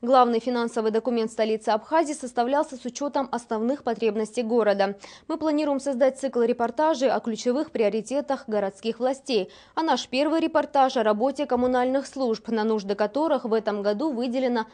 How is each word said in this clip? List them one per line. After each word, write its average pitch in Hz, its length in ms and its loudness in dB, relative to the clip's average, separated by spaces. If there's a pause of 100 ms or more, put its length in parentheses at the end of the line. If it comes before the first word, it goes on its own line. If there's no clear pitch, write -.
Главный 240 400 6
финансовый 233 500 -2
документ 220 400 0
столицы 220 380 -2
Абхазии 285 460 0
составлялся 262 640 -2
с 247 100 -10
учетом 277 440 -4
основных 233 520 -4
потребностей 220 600 -2
города. 202 540 2 (320)
Мы 320 80 -4
планируем 302 420 0
создать 262 400 0
цикл 240 220 -2
репортажей 240 680 0
о 214 100 0
ключевых 240 500 -2
приоритетах 226 760 -2
городских 208 520 -4
властей. 247 520 -2 (240)
А 320 80 -2
наш 285 260 0
первый 302 320 2
репортаж 285 560 2
о 233 60 2
работе 233 420 2
коммунальных 254 640 0
служб, 233 420 -4
на 220 160 0
нужды 208 300 0
которых 254 500 0
в 214 80 -2
этом 208 300 -2
году 208 280 0
выделено 240 640 -2